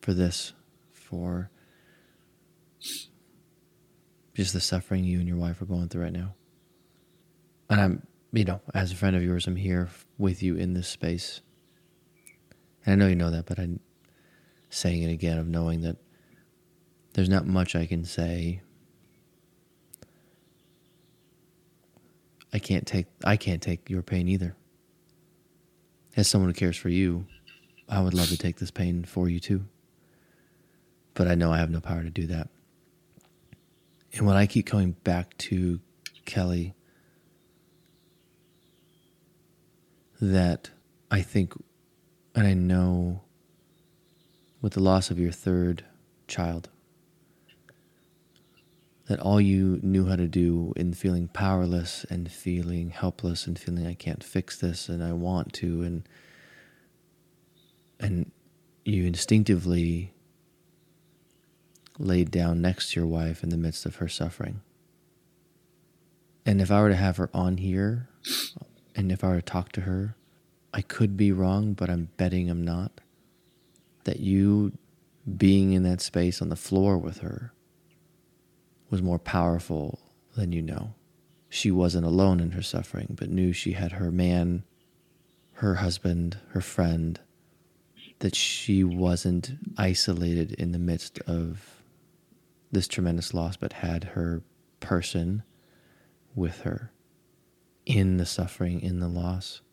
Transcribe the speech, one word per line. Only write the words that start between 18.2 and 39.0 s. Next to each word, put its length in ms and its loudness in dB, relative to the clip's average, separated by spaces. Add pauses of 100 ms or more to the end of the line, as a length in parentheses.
I 60 -2
can't 260 -2
take, 220 -2 (160)
I 140 2
can't 240 -4
take 280 -6
your 140 -4
pain 240 -2
either. 280 0 (1600)
As 120 4
someone 220 4
who 40 0
cares 240 0
for 120 -4
you, 360 2 (640)
I 120 2
would 120 2
love 160 2
to 80 -2
take 200 -4
this 140 -8
pain 320 -2
for 260 -2
you 100 -2
too. 260 -2 (1500)
But 120 4
I 80 4
know 160 4
I 60 4
have 140 2
no 80 -2
power 240 -6
to 60 -6
do 180 -4
that. 220 -6 (1600)
And 120 0
what 120 6
I 100 6
keep 180 2
coming 280 2 (100)
back 360 -2
to, 400 -2 (460)
Kelly, 480 -2 (3500)